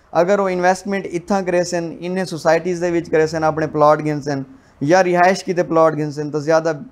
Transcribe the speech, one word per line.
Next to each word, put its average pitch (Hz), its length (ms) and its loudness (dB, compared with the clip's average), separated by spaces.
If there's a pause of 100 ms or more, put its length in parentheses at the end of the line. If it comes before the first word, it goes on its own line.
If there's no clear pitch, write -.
(220)
ਅਗਰ 196 180 2
ਉਹ 196 100 0
ਇਨਵੈਸਟਮੈਂਟ 185 560 -2
ਇੱਥਾਂ 180 380 -4
ਕਰੇ 175 200 0
ਸਨ, 170 380 -6
ਇਨ੍ਹਾਂ 180 240 -4
ਸੁਸਾਇਟੀਜ਼ 165 560 0
ਦੇ 175 100 0
ਵਿੱਚ 170 180 -2
ਕਰੇ 156 180 2
ਸਨ, 160 160 -4
ਆਪਣੇ 156 240 0
ਪਲਾਟ 151 340 4
ਗਿਣ 151 200 -4
ਸਨ 139 220 -4 (400)
ਜਾਂ 180 200 4
ਰਿਹਾਇਸ਼ 180 420 2
ਕਿਤੇ 180 180 0
ਪਲਾਟ 160 300 4
ਗਿਣ 151 180 -4
ਸਨ, 151 180 -8
ਤਾਂ 147 120 -4
ਜ਼ਿਆਦਾ, 160 400 0 (100)